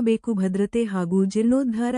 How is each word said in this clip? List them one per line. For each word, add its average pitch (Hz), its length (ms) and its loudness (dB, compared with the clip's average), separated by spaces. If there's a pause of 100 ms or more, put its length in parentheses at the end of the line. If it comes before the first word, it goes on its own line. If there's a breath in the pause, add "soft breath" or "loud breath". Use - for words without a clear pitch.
ಬೇಕು, 226 320 0
ಭದ್ರತೆ 202 520 0
ಹಾಗೂ 190 400 0
ಜೀರ್ಣೋದ್ಧಾರ 240 720 0